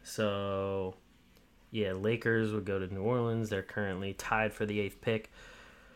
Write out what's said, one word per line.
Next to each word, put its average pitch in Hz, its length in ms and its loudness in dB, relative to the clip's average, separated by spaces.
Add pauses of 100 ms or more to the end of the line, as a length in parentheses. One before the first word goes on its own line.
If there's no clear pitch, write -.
So, 98 920 0 (800)
yeah, 101 220 0
Lakers 110 580 4
would 104 120 -2
go 98 140 0
to 95 160 -4
New 95 80 -4
Orleans. 113 480 2
They're 95 140 0
currently 98 480 -2
tied 110 420 0
for 110 100 -2
the 104 140 0
eighth 101 220 -2
pick. 110 320 -2 (640)